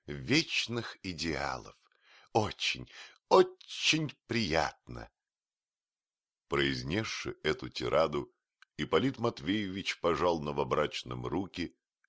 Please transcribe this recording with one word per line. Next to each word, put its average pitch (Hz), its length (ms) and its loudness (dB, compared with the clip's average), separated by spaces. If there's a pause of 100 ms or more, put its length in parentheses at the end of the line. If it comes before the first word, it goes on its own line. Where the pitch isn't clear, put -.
вечных 131 960 -2
идеалов. 71 720 -4 (560)
Очень, - 560 -2 (400)
очень - 840 4 (140)
приятно». 78 840 0 (1400)
Произнесши 69 960 -2
эту 76 260 -2
тираду, 71 640 0 (480)
Ипполит 87 380 0
Матвеевич 98 800 -2
пожал 85 420 2
новобрачным 71 840 -2
руки, 85 500 -4 (320)